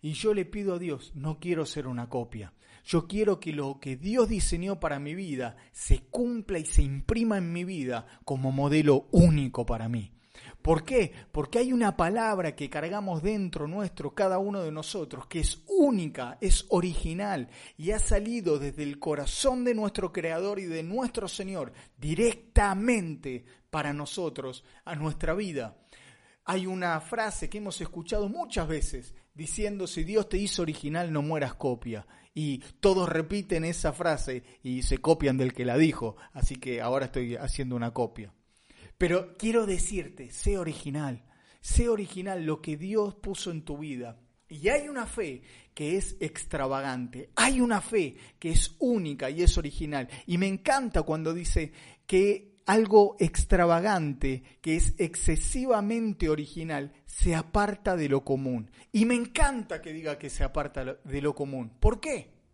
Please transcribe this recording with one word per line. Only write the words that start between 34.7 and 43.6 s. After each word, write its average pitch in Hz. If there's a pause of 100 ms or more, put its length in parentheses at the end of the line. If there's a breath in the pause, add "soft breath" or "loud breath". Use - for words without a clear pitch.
se -
copian 151
del 131
que 127
la 123
dijo, 139 (160 loud breath)
así 131
que 123
ahora 127
estoy 120
haciendo 127
una 117
copia. 113 (680 loud breath)
Pero 180
quiero 226
decirte, 180
sé -
original, 147 (340 soft breath)
sé -
original 185
lo 156
que 151
Dios 202
puso -
en 160